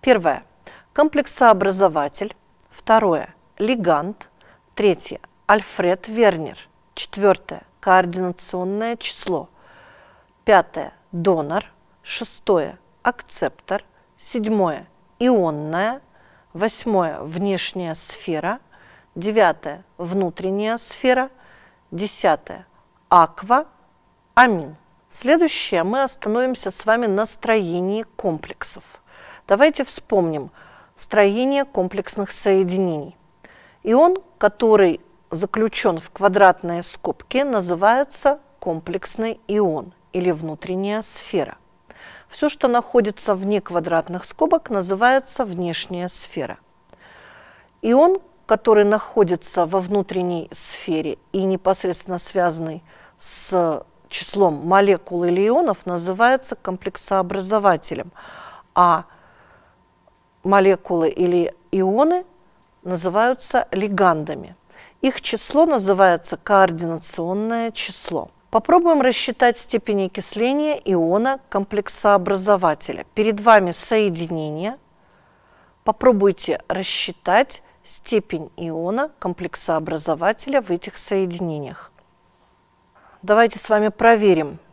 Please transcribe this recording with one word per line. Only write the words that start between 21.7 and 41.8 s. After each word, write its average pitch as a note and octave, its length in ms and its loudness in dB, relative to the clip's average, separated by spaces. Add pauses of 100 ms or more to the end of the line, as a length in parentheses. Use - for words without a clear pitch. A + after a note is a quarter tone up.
Десятое. F3+ 760 -2 (440)
Аква. F#3+ 560 4 (680)
Амин. F3 420 4 (320)
Следующее — D4 760 0
мы A#3+ 200 0
остановимся B3 680 -4
с - 140 -10
вами A3+ 220 2
на G3 180 0
строении G3 800 -2
комплексов. - 1000 -10 (460)
Давайте C#4 360 2
вспомним E3 680 -2 (440)
строение A#3+ 680 2
комплексных G3 680 -6
соединений. F#3 840 0 (680)
Ион, D#4+ 340 4 (200)
который G#3 600 2 (320)
заключён G3 680 -4
в - 140 -14
квадратные F#3 720 2
скобки, - 600 -4
называется A#3+ 960 0 (200)
комплексный F3+ 880 -6
ион F3+ 460 -2 (180)
или F3+ 200 0
внутренняя F#3 720 -6
сфера. - 560 -6 (680)